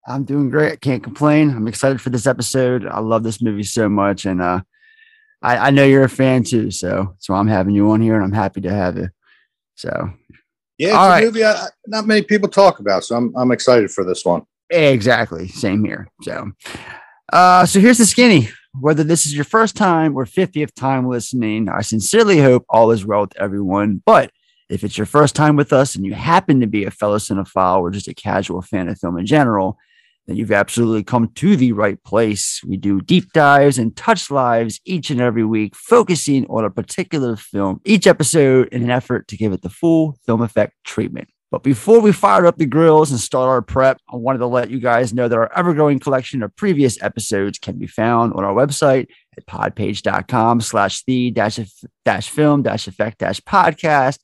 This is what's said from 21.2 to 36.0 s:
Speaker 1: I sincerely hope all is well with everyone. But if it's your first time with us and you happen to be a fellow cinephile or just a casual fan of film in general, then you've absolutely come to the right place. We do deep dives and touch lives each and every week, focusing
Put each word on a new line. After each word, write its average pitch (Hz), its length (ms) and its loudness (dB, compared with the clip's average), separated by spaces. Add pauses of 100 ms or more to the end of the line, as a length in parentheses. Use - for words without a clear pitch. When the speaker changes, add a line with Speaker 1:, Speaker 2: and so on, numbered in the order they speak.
Speaker 1:
I 95 140 -4
sincerely 175 580 0
hope 127 280 4
all 113 220 4
is 104 160 0
well 104 140 0
with 98 160 -6
everyone. 101 680 -4
But 208 280 4 (360)
if - 140 -8
it's 104 160 -8
your 104 80 -4
first 147 300 2
time 151 180 2
with 143 180 0
us 135 220 2
and 95 100 -8
you 98 100 -8
happen 165 440 0
to 120 80 0
be 101 200 -4
a 101 40 -8
fellow 104 280 -2
cinephile 95 640 0
or 87 100 -4
just 98 160 -10
a 92 60 -16
casual 95 480 -6
fan 92 260 -8
of 92 100 -10
film 90 180 -8
in 90 100 -6
general, 107 520 0 (500)
then 95 80 -8
you've 107 160 -4
absolutely 107 500 0
come 117 320 -2
to 190 220 2
the 123 160 2
right 101 320 -2
place. 107 600 -2
We 95 120 -6
do 98 240 -2
deep - 320 0
dives 143 440 4
and 113 200 -4
touch - 340 -2
lives 120 540 -2
each 160 260 -6
and 123 100 -2
every 117 240 0
week, 107 300 -2
focusing 147 720 0